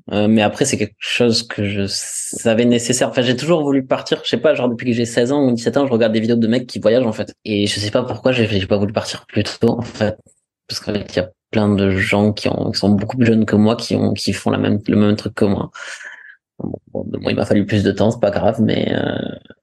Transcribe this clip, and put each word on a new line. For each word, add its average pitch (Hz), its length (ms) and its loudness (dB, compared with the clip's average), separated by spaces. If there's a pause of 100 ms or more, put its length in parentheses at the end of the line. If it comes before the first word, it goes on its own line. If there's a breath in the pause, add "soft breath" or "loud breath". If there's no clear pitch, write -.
(100)
Euh, 104 160 2
mais 110 160 4
après, 104 220 2
c'est 127 120 -2
quelque 101 220 -4
chose 113 460 0
que - 200 -6
je 101 220 -2
savais - 800 -2
nécessaire. 120 460 2
Enfin, 131 120 -2
j'ai 123 140 2
toujours 156 260 0
voulu 139 240 0
partir. 143 380 -2
Je - 40 -6
sais 117 100 -2
pas, 139 180 4
genre, 123 120 0
depuis 123 180 -4
que 117 100 0
j'ai 120 80 0
seize 120 260 0
ans 143 160 2
ou 120 60 2
dix-sept 117 240 -2
ans, 143 100 2
je 123 60 -2
regarde 113 200 2
des 113 80 2
vidéos 117 160 2
de 113 120 2
mecs 127 180 0
qui 104 140 -10
voyagent, 117 260 4
en 110 60 -2
fait. 101 200 -8 (120)
Et 101 240 0
je 101 100 -4
sais 104 140 -6
pas 127 100 2
pourquoi 127 300 -2
j'ai, 117 160 2
j'ai 95 180 -2
pas 104 120 0
voulu 101 140 -2
partir - 340 -6
plus 107 180 -2
tôt, 117 340 0
en 117 40 -4
fait. - 340 -2 (500)
Parce - 140 -10
qu'en - 140 -6
fait, 98 180 -4
il - 40 -2
y 90 40 0
a - 100 -4 (220)
plein 104 200 2
de 98 180 2
gens 101 420 2
qui 104 160 -4
ont... - 240 -2
qui - 80 -4
sont 98 80 2
beaucoup 104 280 0
plus 120 100 2
jeunes 110 200 4
que - 80 -2
moi, 107 220 4
qui - 180 -4
ont... 104 180 2
qui 101 200 -4
font 104 180 -4
la 101 80 0
même... 104 300 0
le 104 80 2
même 104 180 4
truc 104 200 -8
que 113 100 2
moi. 101 260 0 (880 loud breath)
Bon, - 140 -8 (200)
bon, - 280 -8
moi, - 100 -4
il 117 60 0
m'a - 100 0
fallu 104 180 2
plus 101 200 0
de 98 80 2
temps, 101 180 2
c'est - 100 -2
pas 101 100 2
grave, 104 300 0
mais, 50 340 0
euh... - 420 -4 (260)